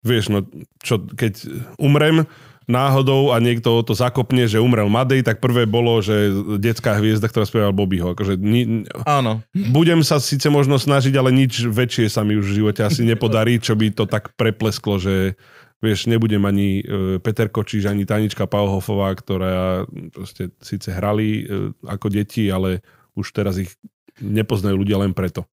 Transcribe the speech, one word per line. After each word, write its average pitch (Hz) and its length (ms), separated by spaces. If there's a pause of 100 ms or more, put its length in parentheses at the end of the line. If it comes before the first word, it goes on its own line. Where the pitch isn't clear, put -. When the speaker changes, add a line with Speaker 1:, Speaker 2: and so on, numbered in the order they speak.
Speaker 1:
vieš, 113 280
no, 101 180 (320)
čo, - 260
keď - 400 (320)
umrem 151 480 (380)
náhodou 135 680
a 120 80
niekto 117 460
to 110 100
zakopne, 123 540
že 107 100
umrel 113 300
Madej, 127 340
tak 113 180
prvé 120 280
bolo, 117 320
že 104 320 (260)
detská 110 380
hviezda, 107 320
ktorá 110 160
spievala 101 320
Bobbyho. 92 400
Akože 95 240
ni-, 113 480 (160)
Speaker 2:
Áno. 123 400 (260)
Speaker 1:
budem 165 320
sa 151 160
síce 139 300
možno 143 320
snažiť, 135 340
ale 131 220
nič 123 320
väčšie 120 420
sa 107 140
mi 104 120
už 104 120
v 101 100
živote 107 240
asi 107 220
nepodarí, 113 560
čo 110 160
by 107 160
to 107 160
tak - 280
preplesklo, 107 600
že, 95 380 (440)
vieš, 107 280
nebudem 113 340
ani, 101 360
e, 98 60 (360)
Peter 110 300
Kočíš, 104 360
ani 101 220
Tanička 104 400
Pauhofová, 98 680
ktorá 92 680 (260)
proste - 480
síce - 320
hrali, 104 380 (140)
e, - 20 (400)
ako - 260
deti, 104 380
ale 92 400 (260)
už 87 180
teraz 98 280
ich 92 160 (420)
nepoznajú 101 600
ľudia 98 200
len 98 140
preto. 92 440